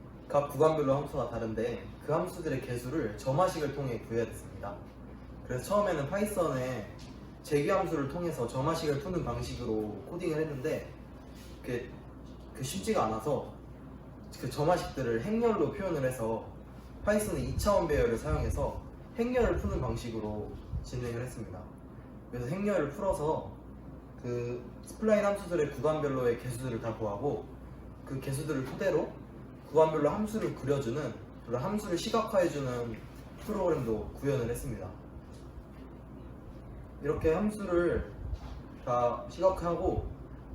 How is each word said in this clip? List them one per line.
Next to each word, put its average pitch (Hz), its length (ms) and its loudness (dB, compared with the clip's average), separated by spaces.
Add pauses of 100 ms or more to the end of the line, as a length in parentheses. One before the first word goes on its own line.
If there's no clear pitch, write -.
(280)
각 143 220 4
구간별로 147 440 6
함수가 143 360 0
다른데 113 560 -2 (200)
그 147 60 2
함수들의 160 500 0
개수를 123 560 -2
점화식을 151 560 2
통해 127 340 -2
구해야 113 180 2
됐습니다. 101 480 -8 (720)
그래서 127 180 -2
처음에는 185 440 4
파이썬에 143 760 0 (560)
재규 143 300 4
함수를 160 360 4
통해서 156 380 -2
점화식을 143 540 2
푸는 175 240 0
방식으로 117 680 -2 (200)
코딩을 170 320 0
했는데 147 500 -2 (680)
그게, - 280 -2 (680)
그 - 80 -8
쉽지가 190 440 2
않아서 117 460 0 (880)
그 131 80 -2
점화식들을 139 760 2
행렬로 214 480 4
표현을 170 320 0
해서 113 400 0 (600)
파이썬의 208 460 2
이 - 80 -2
차원 190 300 6
배열을 156 280 6
사용해서 151 640 0 (380)
행렬을 233 380 4
푸는 - 240 0
방식으로 107 720 -2 (340)
진행을 120 400 -4
했습니다. 95 360 -8 (680)
그래서 123 160 -4
행렬을 180 440 2
풀어서 - 600 0 (720)
그 120 400 -2 (240)
스플라인 214 380 6
함수들의 175 480 2
구간별로의 131 680 2
개수들을 120 420 -4
다 113 140 -2
구하고 110 500 -2 (640)
그 135 140 -4
개수들을 139 460 -2
토대로 - 440 2 (580)
구간별로 156 420 8
함수를 202 440 0
그려주는, 139 580 2 (340)
그리고 - 120 0
함수를 196 400 0
시각화해주는 143 1000 2 (500)
프로그램도 143 640 0 (100)
구현을 127 300 2
했습니다. 110 360 -4 (2250)
이렇게 156 300 4
함수를 180 800 4 (720)
다 120 440 2
시각화하고 170 760 2 (480)